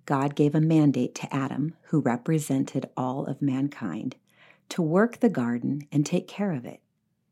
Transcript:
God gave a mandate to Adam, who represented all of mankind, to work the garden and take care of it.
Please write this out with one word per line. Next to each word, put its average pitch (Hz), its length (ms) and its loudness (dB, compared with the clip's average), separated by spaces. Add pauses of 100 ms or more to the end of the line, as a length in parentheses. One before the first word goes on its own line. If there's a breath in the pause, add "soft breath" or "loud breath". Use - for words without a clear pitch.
God 143 300 -2
gave 147 200 4
a 156 60 4
mandate 151 540 4
to - 180 -10
Adam, 135 500 -4
who 151 180 0
represented 135 960 0
all 131 280 -4
of 135 160 -6
mankind, 131 760 -2 (520 soft breath)
to - 120 -4
work 190 380 2
the 240 100 4
garden 135 600 -2
and 147 140 2
take 180 220 -2
care 196 240 -4
of 123 140 -6
it. - 160 -16 (500)